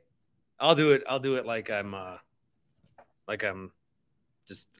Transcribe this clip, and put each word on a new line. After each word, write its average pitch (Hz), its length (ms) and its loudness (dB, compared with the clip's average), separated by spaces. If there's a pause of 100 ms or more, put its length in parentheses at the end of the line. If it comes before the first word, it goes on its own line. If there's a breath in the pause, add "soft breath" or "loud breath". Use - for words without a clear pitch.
(580)
I'll 156 180 6
do 151 160 6
it. 139 180 6
I'll 135 100 0
do 135 160 0
it 123 100 -2
like 113 240 -4
I'm, 101 240 -4
uh, 92 220 -10 (1120)
like 104 160 -6
I'm 95 300 -6 (720)
just - 220 -16 (100)